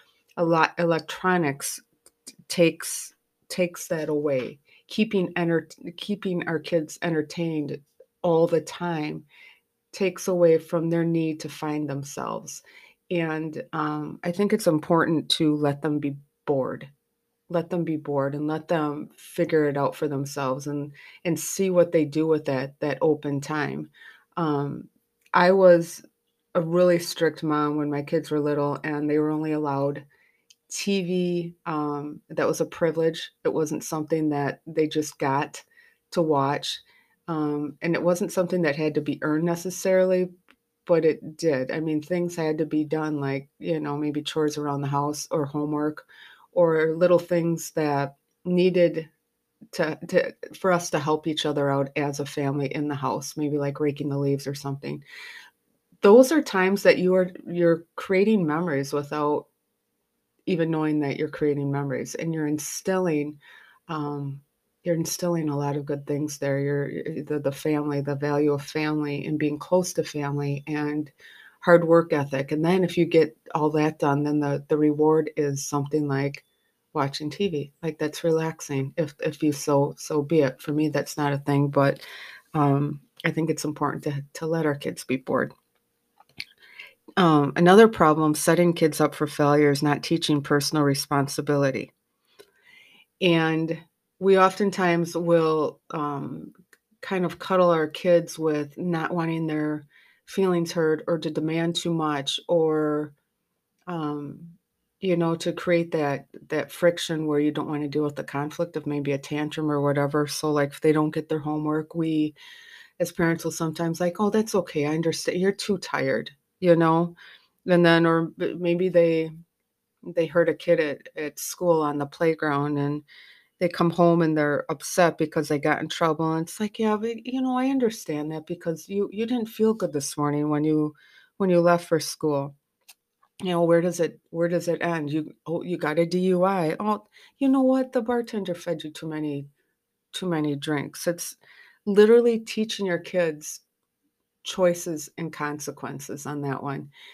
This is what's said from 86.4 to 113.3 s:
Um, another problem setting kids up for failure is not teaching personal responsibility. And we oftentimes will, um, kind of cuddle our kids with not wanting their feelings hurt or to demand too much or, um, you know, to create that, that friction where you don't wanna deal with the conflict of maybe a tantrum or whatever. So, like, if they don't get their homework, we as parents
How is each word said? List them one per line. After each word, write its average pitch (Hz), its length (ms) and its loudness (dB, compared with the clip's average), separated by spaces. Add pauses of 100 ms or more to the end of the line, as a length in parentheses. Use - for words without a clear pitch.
Um, 156 400 4
another 196 320 10
problem 156 460 4
setting 170 380 4
kids 160 280 0
up 151 140 2
for 151 120 -4
failure 147 440 4
is 143 120 0
not 147 200 0
teaching 165 400 0
personal 147 420 2
responsibility. 143 1080 0 (1300)
And 160 580 2 (420)
we 190 180 6
oftentimes 180 800 2
will, 160 640 2 (100)
um, 147 640 -6 (500)
kind 185 220 -2
of 170 140 -4
cuddle 180 320 4
our 160 180 2
kids 170 500 2
with 151 400 -2
not 165 340 -2
wanting 165 340 -2
their 151 400 -4 (400)
feelings 180 440 0
hurt 156 380 0
or 170 100 0
to 160 120 -6
demand 165 440 -2
too 170 180 -4
much 151 540 -2
or, 156 680 0 (760)
um, 147 500 -6 (640)
you 180 160 0
know, 165 180 2
to 165 180 -2
create 170 380 0
that, 143 380 -2 (200)
that 151 220 -4
friction 170 560 0
where 147 140 2
you 151 100 2
don't 147 180 -4
wanna 147 200 -4
deal 147 160 -2
with 147 100 -4
the 135 80 -6
conflict 151 540 -6
of 151 100 -8
maybe 147 240 -4
a 139 80 0
tantrum 151 500 -4
or 147 120 0
whatever. 143 480 0
So, 151 240 -2
like, 143 180 2
if - 100 -18
they 156 120 6
don't 151 180 2
get 151 180 -6
their 156 120 -2
homework, 151 560 -4
we 156 380 0 (640)
as 170 100 -2
parents 165 320 0